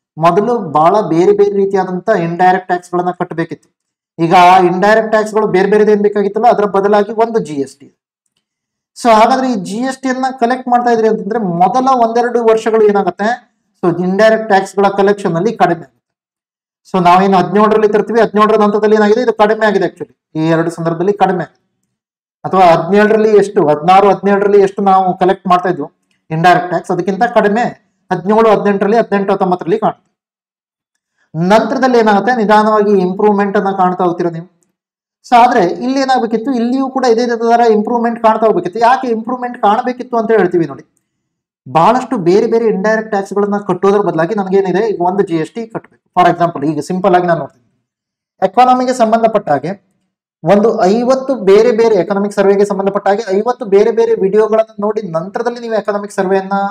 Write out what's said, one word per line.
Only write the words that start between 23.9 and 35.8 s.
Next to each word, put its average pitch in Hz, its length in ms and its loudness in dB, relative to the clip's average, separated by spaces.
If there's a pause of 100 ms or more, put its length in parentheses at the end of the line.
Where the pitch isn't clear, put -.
ಹದಿನೇಳರಲ್ಲಿ 196 520 2
ಎಷ್ಟು 196 200 -2
ನಾವು 190 360 2
collect 190 300 -2
ಮಾಡ್ತಾ 180 220 0
ಇದ್ವು 143 220 -8 (380)
Indirect 175 400 2
tax, 170 220 -4
ಅದಕ್ಕಿಂತ 185 320 -4
ಕಡಿಮೆ 220 380 0 (500)
ಹದಿನೇಳು, 208 380 2
ಹದಿನೆಂಟರಲ್ಲಿ, 202 480 0
ಹದಿನೆಂಟು, 196 340 -2
ಹತ್ತೊಂಬತ್ತರಲ್ಲಿ 180 480 -2
ಕಾಣುತ್ತೆ. - 320 -6 (1200)
ನಂತರದಲ್ಲಿ 233 640 2
ಏನಾಗುತ್ತೆ, 214 360 2
ನಿಧಾನವಾಗಿ 214 560 2
improvement 196 640 0
ಅನ್ನ 196 140 -2
ಕಾಣ್ತಾ 185 320 -2
ಹೋಗ್ತೀರಾ 170 260 -2
ನೀವು. 165 160 -10 (840)
So 247 60 4
ಆದ್ರೆ 240 300 4
ಇಲ್ಲಿ 254 360 -4